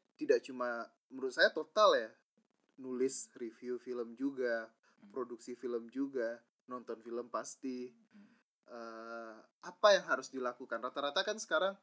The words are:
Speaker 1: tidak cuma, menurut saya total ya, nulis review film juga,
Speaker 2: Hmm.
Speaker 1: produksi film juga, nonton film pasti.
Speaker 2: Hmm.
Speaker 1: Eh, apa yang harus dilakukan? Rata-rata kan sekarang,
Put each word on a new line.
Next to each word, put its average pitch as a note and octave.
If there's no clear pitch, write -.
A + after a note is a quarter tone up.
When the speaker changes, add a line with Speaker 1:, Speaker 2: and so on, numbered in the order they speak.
Speaker 1:
tidak D3+
cuma, B2
menurut C3
saya F#3+
total E3+
ya, A#2
nulis C3
review B2
film A#2+
juga, B2
Speaker 2:
Hmm. G2+
Speaker 1:
produksi A#2+
film A#2
juga, B2
nonton A#2+
film A#2+
pasti. B2
Speaker 2:
Hmm. -
Speaker 1:
Eh, A2+
apa -
yang F3
harus C3+
dilakukan? B2
Rata-rata C#3+
kan G#3
sekarang, F#3+